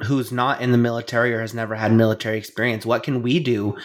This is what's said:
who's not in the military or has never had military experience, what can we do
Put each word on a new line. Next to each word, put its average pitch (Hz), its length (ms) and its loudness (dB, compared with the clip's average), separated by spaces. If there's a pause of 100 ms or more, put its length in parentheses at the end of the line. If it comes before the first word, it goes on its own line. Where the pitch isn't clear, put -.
who's 127 280 0
not 123 300 0
in 123 100 2
the 123 60 6
military 117 560 0
or 113 80 -2
has 107 120 -8
never 113 200 -6
had 110 200 0
military 110 440 2
experience, 110 480 -4
what 117 180 0
can 127 200 -2
we 127 160 2
do 104 460 0